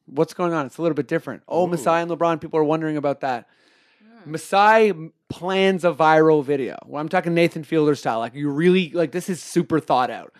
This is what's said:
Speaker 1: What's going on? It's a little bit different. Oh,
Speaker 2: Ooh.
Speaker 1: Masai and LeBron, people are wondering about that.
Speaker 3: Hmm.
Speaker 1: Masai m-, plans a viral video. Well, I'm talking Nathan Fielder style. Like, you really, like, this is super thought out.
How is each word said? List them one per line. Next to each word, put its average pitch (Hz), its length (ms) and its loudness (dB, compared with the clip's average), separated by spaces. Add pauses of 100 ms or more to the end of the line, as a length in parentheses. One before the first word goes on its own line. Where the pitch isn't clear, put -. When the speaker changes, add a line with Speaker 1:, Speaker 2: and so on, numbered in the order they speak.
Speaker 1:
What's 160 280 -2
going 175 180 -2
on? 151 140 -2
It's - 120 -16
a 160 40 -6
little 165 140 0
bit 143 120 -4
different. 147 400 -6
Oh, 170 160 0
Speaker 2:
Ooh. - 40 -2
Speaker 1:
Masai 170 340 0
and 170 80 -6
LeBron, 165 300 0
people 160 180 -4
are 156 60 2
wondering 156 320 -2
about 139 240 -4
that. 127 280 -6 (760)
Speaker 3:
Hmm. 151 80 -14
Speaker 1:
Masai 208 580 4
m-, 160 220 -8 (180)
plans 190 540 0
a 170 80 2
viral 156 520 4
video. 131 400 -4
Well, 143 160 -12
I'm 156 80 -8
talking 175 240 -2
Nathan 170 320 0
Fielder 151 300 2
style. 127 240 -4
Like, 117 160 -8
you 147 160 -6
really, 170 400 2
like, 160 220 -4
this 180 180 -8
is 170 120 -8
super 160 380 -2
thought 127 300 0
out. 98 300 -14